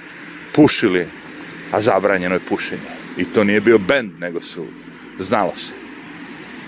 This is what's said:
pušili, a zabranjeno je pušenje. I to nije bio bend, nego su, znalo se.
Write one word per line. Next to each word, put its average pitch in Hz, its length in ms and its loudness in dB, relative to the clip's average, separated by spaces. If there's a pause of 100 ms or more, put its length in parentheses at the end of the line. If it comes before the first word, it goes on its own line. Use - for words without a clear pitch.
(560)
pušili, 98 520 6 (640)
a 101 100 2
zabranjeno 95 540 4
je 85 140 -2
pušenje. - 420 -4 (260)
I 90 80 0
to 107 180 4
nije 101 180 4
bio 113 160 8
bend, 101 420 2
nego 85 220 -6
su, - 240 -10 (540)
znalo 98 360 0
se. - 180 -10 (960)